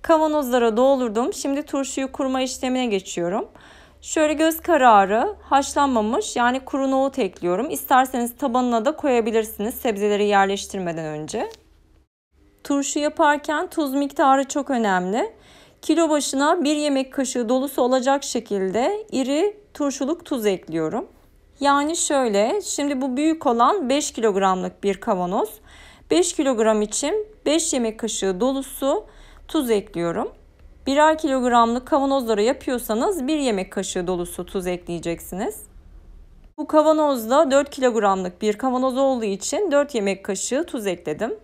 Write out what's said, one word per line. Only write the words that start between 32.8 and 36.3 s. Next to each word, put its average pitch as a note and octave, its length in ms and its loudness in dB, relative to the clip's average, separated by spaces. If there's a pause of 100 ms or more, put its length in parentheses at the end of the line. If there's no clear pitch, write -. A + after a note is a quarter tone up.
bir D#4 100 0
yemek G#3+ 340 -2
kaşığı F#3 360 -4
dolusu F3 380 -4
tuz F#3 220 -6
ekleyeceksiniz. F3 960 -6 (920)